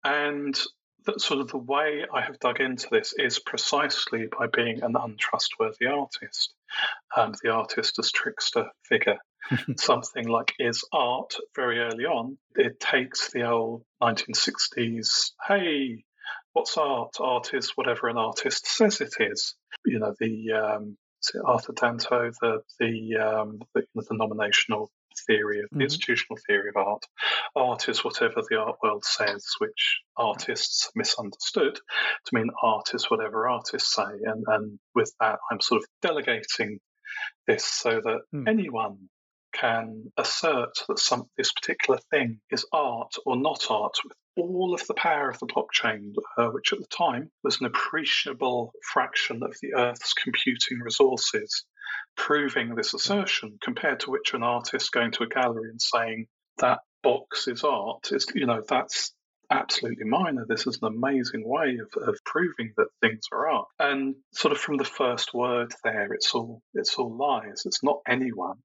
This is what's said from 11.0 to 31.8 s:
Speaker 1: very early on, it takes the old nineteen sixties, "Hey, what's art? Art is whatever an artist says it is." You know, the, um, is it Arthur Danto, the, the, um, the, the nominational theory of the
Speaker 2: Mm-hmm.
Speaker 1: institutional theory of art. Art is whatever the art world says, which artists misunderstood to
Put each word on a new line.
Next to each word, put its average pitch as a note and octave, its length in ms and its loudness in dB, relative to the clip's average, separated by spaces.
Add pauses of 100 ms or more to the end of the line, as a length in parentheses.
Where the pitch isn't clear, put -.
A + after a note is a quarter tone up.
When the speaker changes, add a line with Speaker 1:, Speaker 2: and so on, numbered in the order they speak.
Speaker 1:
very A#2+ 240 0
early A#2 260 -2
on, C3+ 320 -2 (180)
it B2+ 240 2
takes - 520 0
the B2 120 0
old A#2 400 0 (180)
nineteen A#2 320 2
sixties, - 1000 0 (140)
"Hey, D3 560 0 (500)
what's - 240 0
art? C#3 420 0
Art B2 340 0
is B2+ 220 -2
whatever A#2+ 320 0
an A#2 100 0
artist - 480 0
says - 360 4
it - 180 -6
is." - 340 0 (320)
You C3 140 2
know, G#2 200 0
the, A2+ 340 -2
um, G#2+ 440 -2 (240)
is - 140 -2
it - 100 -4
Arthur A#2+ 280 2
Danto, A#2+ 580 0 (100)
the, A2 200 2 (180)
the, A2+ 380 0
um, G#2+ 420 0 (160)
the, - 80 2 (100)
the A2 220 -4
nominational G#2+ 760 0 (380)
theory G#2 320 2
of G#2 100 -6
the D3 60 -10
Speaker 2:
Mm-hmm. D3 80 2
Speaker 1:
institutional B2 640 -2
theory G2+ 220 2
of G2+ 80 -2
art. G2+ 280 0 (500)
Art B2+ 320 2
is A2+ 160 0
whatever A2+ 460 0
the A2+ 80 2
art A2 240 -2
world G#2+ 240 0
says, G2+ 400 -2 (140)
which - 400 0 (180)
artists - 800 0
misunderstood A#2 800 0
to - 600 -2